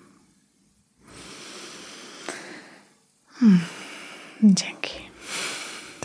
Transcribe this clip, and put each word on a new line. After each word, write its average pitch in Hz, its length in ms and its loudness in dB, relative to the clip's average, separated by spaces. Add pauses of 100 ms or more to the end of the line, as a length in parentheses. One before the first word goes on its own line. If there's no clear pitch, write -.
(3500)
Hmm. 202 200 10 (840)
Dzięki. - 600 4 (1000)